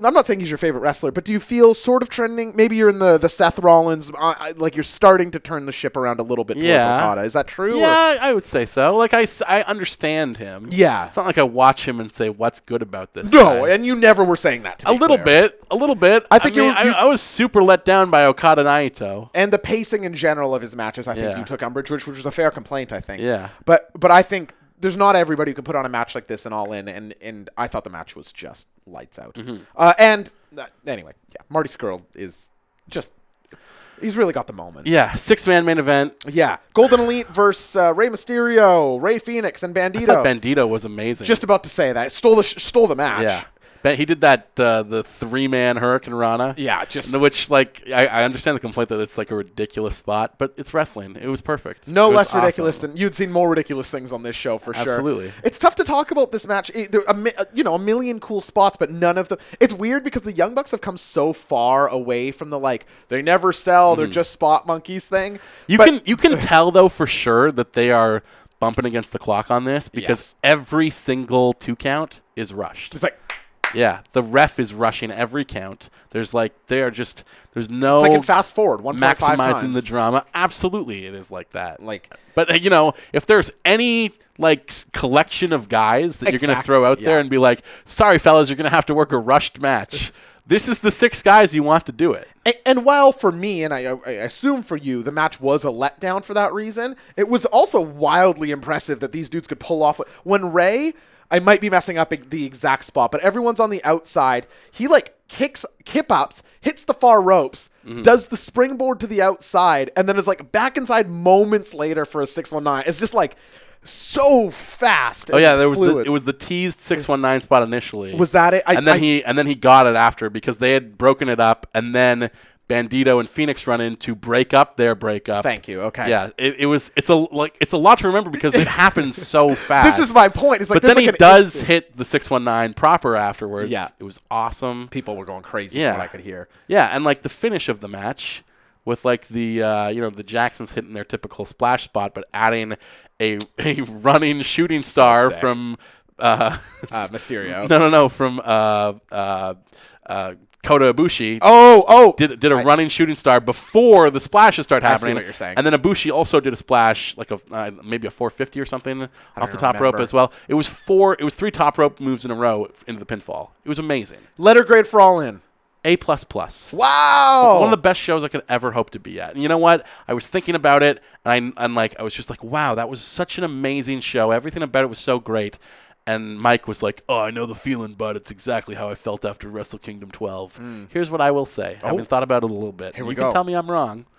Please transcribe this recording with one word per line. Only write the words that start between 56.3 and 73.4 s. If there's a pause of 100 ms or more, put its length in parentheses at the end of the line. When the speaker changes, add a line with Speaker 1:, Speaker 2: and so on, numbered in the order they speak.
Speaker 1:
this
match.
It,
there,
a
mi-,
uh,
you
know,
a
million
cool
spots,
but
none
of
them. (240)
It's
weird
because
the
Young
Bucks
have
come
so
far
away
from
the,
like, (220)
they
never
sell,
they're
Speaker 2:
Mm-hmm.
Speaker 1:
just
spot
monkeys
thing. (280)
Speaker 2:
You
Speaker 1:
But
Speaker 2:
can,
you
can
tell,
though,
for
sure
that
they
are (380)
bumping
against
the
clock
on
this
because
Speaker 1:
Yes.
Speaker 2:
every
single
two
count (120)
is
rushed.
Speaker 1:
It's
like (560)